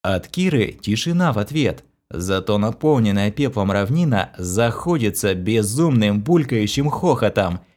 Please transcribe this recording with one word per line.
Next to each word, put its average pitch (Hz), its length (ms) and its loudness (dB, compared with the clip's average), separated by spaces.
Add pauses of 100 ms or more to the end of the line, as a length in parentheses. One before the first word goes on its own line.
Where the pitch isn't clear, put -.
От 95 260 -2
Киры 170 440 0
тишина 165 600 0
в 104 60 -2
ответ, 110 460 -2 (260)
зато 95 480 -2
наполненная 107 760 2
пеплом 113 400 -2
равнина 113 680 0
заходится 110 960 0
безумным 107 880 2
булькающим 139 680 0
хохотом, 107 720 0 (160)